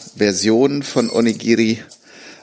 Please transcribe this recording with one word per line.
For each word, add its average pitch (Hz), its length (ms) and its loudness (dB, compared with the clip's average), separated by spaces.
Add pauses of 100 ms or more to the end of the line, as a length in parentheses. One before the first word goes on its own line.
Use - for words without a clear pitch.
(180)
Versionen 110 640 2
von 123 300 -4
Onigiri 113 720 0 (600)